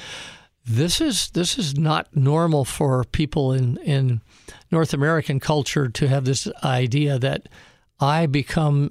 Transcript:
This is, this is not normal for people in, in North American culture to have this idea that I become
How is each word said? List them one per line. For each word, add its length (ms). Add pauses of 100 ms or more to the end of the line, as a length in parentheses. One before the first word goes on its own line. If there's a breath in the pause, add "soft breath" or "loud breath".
(640 loud breath)
This 360
is, 300
this 280
is 180
not 380
normal 500
for 380
people 500
in, 260
in 420 (500 loud breath)
North 240
American 460
culture 480
to 180
have 200
this 200 (160)
idea 560
that 300 (520 loud breath)
I 260
become 640